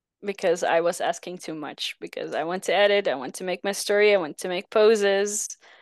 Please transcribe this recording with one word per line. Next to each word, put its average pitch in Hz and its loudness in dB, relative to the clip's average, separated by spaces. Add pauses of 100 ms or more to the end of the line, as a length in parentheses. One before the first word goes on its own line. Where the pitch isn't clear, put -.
(220)
because 190 -2
I 165 2
was 175 0
asking 175 -6
too 160 -12
much, 143 -10
because - -10
I 127 -4
want 180 -6
to 170 0
edit, 202 4
I 135 0
want 135 -8
to - -12
make 180 -6
my 196 -2
story, 208 4
I 202 6
want 160 -2
to 190 -8
make 180 -6
poses. 208 2 (340)